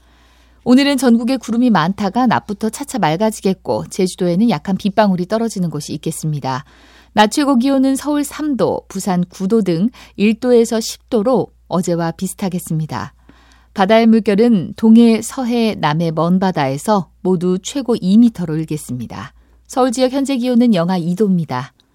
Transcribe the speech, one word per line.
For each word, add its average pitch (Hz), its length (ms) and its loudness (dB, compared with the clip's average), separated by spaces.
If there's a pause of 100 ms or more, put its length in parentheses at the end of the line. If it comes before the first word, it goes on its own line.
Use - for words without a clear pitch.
(640)
오늘은 277 320 4
전국에 247 400 2
구름이 233 340 0
많다가 196 540 0
낮부터 208 440 -2
차차 269 300 -10
맑아지겠고 180 880 -2
제주도에는 180 600 0
약한 196 280 -2
빗방울이 196 480 0
떨어지는 214 440 -4
곳이 151 240 -10
있겠습니다. 147 680 -6 (500)
낮 214 180 2
최고 277 260 2
기온은 269 380 2
서울 294 280 -2
삼 294 340 -6
도, 160 300 0
부산 180 380 -2
구 - 220 -6
도 220 140 2
등 185 280 0 (260)
일 214 240 0
도에서 233 400 2
십 - 300 -10
도로 226 380 0 (200)
어제와 170 440 -2
비슷하겠습니다. 165 1000 -6 (600)
바다의 220 320 4
물결은 220 720 2
동해, 226 440 6
서해, 233 540 -2
남해 160 360 0
먼 165 280 2
바다에서 175 680 0 (120)
모두 185 400 0
최고 247 380 -4
이 190 180 2
미터로 180 380 2
일겠습니다. 123 760 -8 (340)
서울 254 240 0
지역 254 220 0
현재 277 240 -2
기온은 240 380 2
영하 175 200 0
이 175 200 -2
도입니다. 165 580 -2 (220)